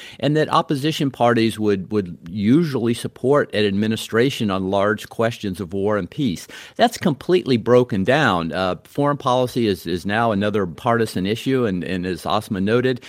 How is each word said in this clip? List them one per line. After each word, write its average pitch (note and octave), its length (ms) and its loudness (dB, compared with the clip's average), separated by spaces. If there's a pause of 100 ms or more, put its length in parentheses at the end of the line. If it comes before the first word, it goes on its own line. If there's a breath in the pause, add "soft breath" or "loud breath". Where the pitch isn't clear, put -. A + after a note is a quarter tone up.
(200 loud breath)
and C#3+ 160 0
that D#3 160 2
opposition D3 600 0
parties A2+ 480 2
would, G2+ 340 0
would F2+ 240 -4 (120)
usually A#2 640 2
support - 580 0
an G#2+ 100 2
administration A2 880 0
on F#2+ 180 -2
large G2+ 380 0
questions A2 540 -4
of E2+ 100 -8
war G2+ 260 -2
and F#2 120 -4
peace. A#2 380 -4 (280 loud breath)
That's A#3 220 2
completely D#3+ 580 0
broken A#2 460 4
down. F#2+ 500 2
Uh, F#2 320 -2
foreign C#3+ 340 -2
policy B2+ 500 0
is, F#2+ 180 -2
is E2+ 220 -4
now A2+ 240 2
another G2+ 340 0
partisan G#2+ 640 -2
issue, B2 380 0
and, F#2 180 -2
and F2+ 240 -4
as F2 180 -6
Asma G2+ 340 -2
noted, B2 500 0